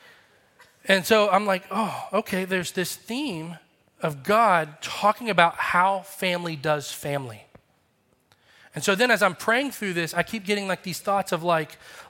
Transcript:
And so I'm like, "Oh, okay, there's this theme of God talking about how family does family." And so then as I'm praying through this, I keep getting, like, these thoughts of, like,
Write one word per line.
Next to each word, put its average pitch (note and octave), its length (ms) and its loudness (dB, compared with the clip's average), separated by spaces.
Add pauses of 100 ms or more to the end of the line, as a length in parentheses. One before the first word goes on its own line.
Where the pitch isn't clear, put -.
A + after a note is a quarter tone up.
(840)
And F#3+ 200 4
so G#3 240 6
I'm G3 160 4
like, F#3+ 260 0
"Oh, G3 400 -4
okay, F#3+ 320 -2
there's F#3 300 -4
this F3+ 220 -4
theme F3+ 640 -8 (440)
of D3 220 -4
God F#3 580 2
talking G#3+ 480 0
about E3+ 260 6
how F#3 460 2
family F3 540 -4
does D3+ 360 -2
family." C3+ 540 -8 (1300)
And D3+ 80 -10
so G3+ 120 4
then A#3+ 160 4
as G3+ 100 4
I'm F#3 140 4
praying B3 360 0
through G3 220 -6
this, E3 200 -4
I E3+ 80 0
keep G3 240 -6
getting, G3+ 220 -2
like, F#3 160 -4
these F3 160 -8
thoughts G3 320 -2
of, E3 120 -2
like, E3 340 -2 (320)